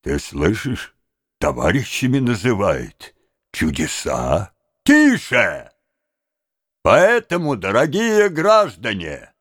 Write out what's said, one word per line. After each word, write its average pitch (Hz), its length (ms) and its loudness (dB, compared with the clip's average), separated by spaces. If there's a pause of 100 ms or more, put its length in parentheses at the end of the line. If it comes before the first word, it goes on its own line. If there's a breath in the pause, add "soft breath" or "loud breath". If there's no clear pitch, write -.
Ты 71 140 -4
слышишь? 104 760 -4 (440)
Товарищами 123 800 -2
называет. 101 960 -2 (380)
Чудеса. 76 1000 -4 (320)
Тише! 147 880 2 (1120)
Поэтому, 170 760 2
дорогие 156 720 0
граждане 117 1120 -2